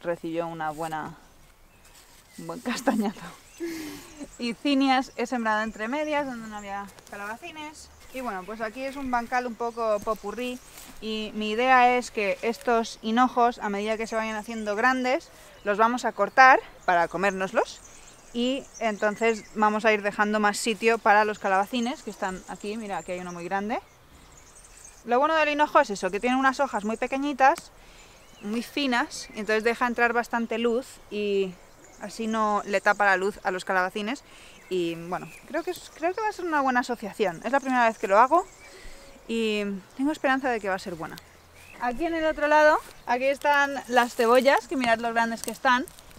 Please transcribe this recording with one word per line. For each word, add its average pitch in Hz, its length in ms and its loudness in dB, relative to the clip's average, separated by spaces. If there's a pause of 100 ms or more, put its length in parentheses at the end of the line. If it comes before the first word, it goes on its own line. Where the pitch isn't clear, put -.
recibió 170 440 -4
una 160 240 -6
buena, 156 440 -8 (1200)
un 170 80 -14
buen 170 140 -10
castañazo. 214 600 -2 (1160)
Y 240 160 -6
cinias 269 600 0
he 240 100 -2
sembrado 220 360 0
entre 220 260 -8
medias, 294 380 -2
donde 233 220 -10
no 214 80 -12
había 202 300 -10 (240)
calabacines. 302 800 -12 (240)
Y 262 80 -10
bueno, 196 220 -8
pues 214 180 -10
aquí 220 200 -8
es 269 140 -8
un 277 140 -6
bancal 247 360 -2
un 233 100 -8
poco 226 440 -2
popurrí 220 580 -6 (440)
y 214 320 -6
mi 214 160 -4
idea 247 480 6
es 247 120 -6
que 202 300 -2
estos 226 600 -2
hinojos, 240 560 2
a 214 100 -6
medida 208 300 -4
que 226 80 -6
se 226 100 -6
vayan 220 200 -4
haciendo 214 380 -6
grandes, 254 540 0 (360)
los 202 120 0
vamos 233 300 2
a 220 60 -2
cortar 262 480 8 (260)
para 170 220 4
comérnoslos 190 720 -2 (520)
y 247 320 -2 (140)
entonces 214 680 -2 (100)
vamos 214 300 2
a 220 80 4
ir 208 80 2
dejando 208 400 0
más 208 160 2
sitio 226 400 2
para 214 300 6
los 214 120 -4
calabacines 226 640 -2
que - 80 -12
están 196 380 -8
aquí. 208 300 -10
Mira, 202 200 -8
aquí 175 140 -8
hay 180 80 -6
uno 180 120 -10
muy 175 120 -10
grande. 196 360 -4 (1200)
Lo 240 140 2
bueno 302 160 2
del 302 160 4
hinojo 302 300 4
es 277 100 2
eso, 190 200 -4
que 196 100 -4
tiene 247 160 0
unas 262 220 2
hojas 240 260 -2
muy 220 120 -4
pequeñitas, 269 720 2 (720)
muy 214 220 -4
finas, 262 720 -2
y 220 60 -6
entonces 220 220 0
deja 233 240 0
entrar 233 280 2
bastante 233 420 -2
luz 233 300 0 (240)
y 202 420 0 (480)
así 220 280 -8
no 214 360 0
le 196 160 0
tapa 208 240 2
la 190 140 6
luz 196 240 -2
a 196 80 -2
los 185 160 -4
calabacines. 202 580 -2 (440)
Y 170 280 -2
bueno, 165 340 -8 (160)
creo 302 160 -6
que 339 80 -6
es, - 240 -12
creo 330 180 -2
que 381 80 -8
va 427 80 -2
a 415 40 -2
ser 370 120 -10
una 311 160 0
buena 262 200 2
asociación. 208 640 -4
Es 240 80 -6
la 277 80 2
primera 254 260 2
vez 226 120 0
que - 100 -4
lo 196 100 6
hago 277 260 6 (840)
y 220 360 -2 (320)
tengo 277 140 0
esperanza 269 400 0
de 233 80 -2
que 202 100 -6
va 185 60 0
a 190 60 -4
ser 175 160 -10
buena. 156 180 -10 (680)
Aquí 247 240 -4
en 330 100 -2
el 320 100 -2
otro 311 240 0
lado, 302 300 6 (280)
aquí 247 200 0
están 285 600 2
las 240 280 2
cebollas, 254 520 4
que 359 100 -4
mirad 240 220 2
lo 233 140 -4
grandes 226 300 0
que 233 100 -4
están, 254 340 2 (320)